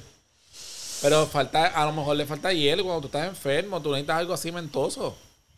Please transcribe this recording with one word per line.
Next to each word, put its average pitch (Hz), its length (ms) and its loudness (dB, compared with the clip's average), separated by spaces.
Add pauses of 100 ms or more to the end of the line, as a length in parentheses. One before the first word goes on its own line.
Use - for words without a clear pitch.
(1040)
Pero 151 240 6
falta, 151 400 2
a 165 180 2
lo 151 80 0
mejor 147 240 0
le 147 80 0
falta 151 280 -2
hielo 165 320 2
cuando 175 160 -2
tú 139 80 -8
estás 147 180 -2
enfermo. 180 560 -2
Tú 151 80 -2
necesitas 143 280 0
algo 175 140 -2
así 160 200 -4
mentoso. 170 640 -4 (420)